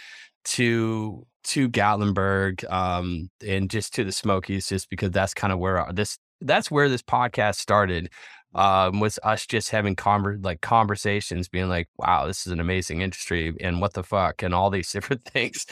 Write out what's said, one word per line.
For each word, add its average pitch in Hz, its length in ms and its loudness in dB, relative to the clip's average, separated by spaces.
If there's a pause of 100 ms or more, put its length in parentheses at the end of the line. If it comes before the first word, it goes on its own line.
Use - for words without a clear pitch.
(460)
to, 113 800 0 (180)
to 135 240 0
Gatlinburg, 98 1040 2
um, 90 600 -2 (160)
and 98 240 0
just 107 240 -4
to 113 100 0
the 95 80 -4
Smokies, 98 560 0
just 98 220 -4
because 95 220 -2
that's 98 220 2
kinda 95 220 0
where 92 220 0
our, 85 140 -4
this, 104 260 -4 (220)
that's 170 320 0
where 143 160 4
this 123 140 0
podcast 120 540 2
started, 92 540 2 (440)
um, 95 440 4
was 107 240 2
us 107 240 0
just 110 240 -2
having 104 240 0
conver-, 101 500 0
like, 90 160 -4
conversations, 101 880 0
being 92 200 -2
like, 87 200 -2 (100)
"Wow, 78 280 2
this 95 200 -6
is 92 60 -6
an 82 80 -2
amazing 87 420 -2
industry, 85 580 -4
and 87 200 -2
what - 140 0
the 95 80 -6
fuck," 92 400 0
and 87 120 -2
all 95 160 2
these 95 200 -4
<laughs> - 20 -6
different 107 320 -6
things. - 480 -4